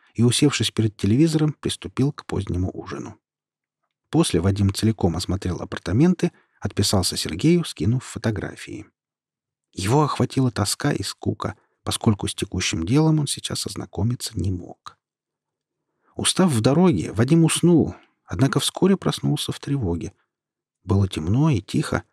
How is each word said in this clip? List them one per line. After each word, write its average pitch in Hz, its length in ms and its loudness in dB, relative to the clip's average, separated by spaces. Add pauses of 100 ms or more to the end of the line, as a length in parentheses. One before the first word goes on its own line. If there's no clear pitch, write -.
(140)
и, 113 100 2
усевшись 123 480 2
перед 110 240 -2
телевизором, 151 560 2
приступил - 580 -4
к - 160 -14
позднему 90 480 -4
ужину. - 420 -12 (920)
После 147 300 2
Вадим 98 340 2
целиком 101 420 0
осмотрел - 440 -4
апартаменты, 170 720 2 (280)
отписался - 560 0
Сергею, 151 480 2
скинув 117 400 -2
фотографии. - 840 -6 (840)
Его 113 300 2
охватила 135 480 0
тоска - 420 -2
и - 120 -4
скука, - 500 -6 (300)
поскольку 107 420 0
с - 80 -6
текущим - 500 -4
делом 156 360 2
он 143 80 -2
сейчас - 400 -8
ознакомиться - 680 -6
не 95 140 -2
мог. - 480 -12 (1200)
Устав 180 340 2
в 117 100 2
дороге, 139 520 2
Вадим 135 320 4
уснул, 156 500 4 (300)
однако 127 340 0
вскоре 185 380 2
проснулся - 560 -4
в - 80 -12
тревоге. 95 520 -4 (680)
Было 98 260 2
темно 101 420 0
и 107 100 0
тихо. - 420 -4 (100)